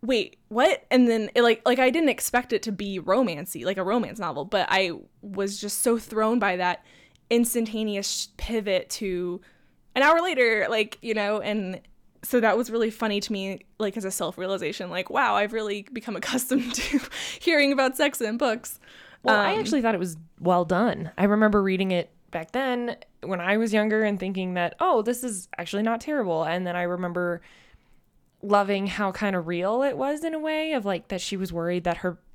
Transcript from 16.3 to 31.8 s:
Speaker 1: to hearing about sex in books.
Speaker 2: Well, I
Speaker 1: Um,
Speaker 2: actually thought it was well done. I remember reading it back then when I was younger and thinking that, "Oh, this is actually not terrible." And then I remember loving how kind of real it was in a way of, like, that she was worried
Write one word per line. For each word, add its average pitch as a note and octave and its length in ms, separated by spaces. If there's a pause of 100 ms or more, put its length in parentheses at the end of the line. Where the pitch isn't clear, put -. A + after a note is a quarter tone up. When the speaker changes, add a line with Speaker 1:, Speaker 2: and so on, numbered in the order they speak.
Speaker 1:
to - 260 (400)
hearing D4 320
about C4 240
sex - 240
in A3+ 180
books. A#3 420 (420)
Speaker 2:
Well, A3 140
I G#3 180
Speaker 1:
Um, A4 60
Speaker 2:
actually D#4+ 220
thought A3+ 120
it F3+ 60
was E3+ 160 (240)
well F3 240
done. F3+ 520
I F3+ 80
remember G#3 380
reading F#3+ 300
it F3 180 (200)
back D#3+ 220
then B3 440 (260)
when F3+ 180
I F#3 160
was A3 160
younger G#3+ 320
and G3+ 160
thinking F#3 340
that, F3 260
"Oh, E4 200
this A#3+ 240
is G3+ 320
actually G3 260
not A3+ 180
terrible." G3+ 440
And F3+ 220
then F3 100
I F3+ 60
remember F3 580 (1000)
loving G3+ 460
how G3 240
kind G3+ 240
of E3 100
real F#3 360
it C#4 140
was C#4+ 280
in D#4+ 100
a D#4 40
way D#4 340
of, A#3+ 120
like, G3 240
that F#3 120
she - 160
was F3+ 160
worried E3+ 320